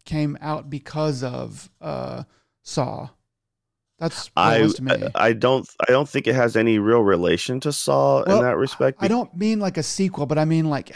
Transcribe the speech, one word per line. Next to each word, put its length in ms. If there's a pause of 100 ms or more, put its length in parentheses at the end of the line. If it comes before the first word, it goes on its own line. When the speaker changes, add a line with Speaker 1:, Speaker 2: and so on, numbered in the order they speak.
Speaker 1:
came 340
out 300
because 520
of, 480 (120)
uh, 400 (400)
Saw. 460 (880)
That's 300
what 280
it 40
Speaker 2:
I, 20
Speaker 1:
was 120
to 80
me. 100 (220)
Speaker 2:
I, 140
I 60
don't, 340 (180)
I 60
don't 160
think 180
it 80
has 220
any 220
real 240
relation 580
to 120
Saw 540
Speaker 1:
Well, 120
Speaker 2:
in 60
that 120
respect. 460
Speaker 1:
I 60
don't 280
mean, 240
like, 160
a 60
sequel, 440
but 120
I 80
mean, 240
like, 240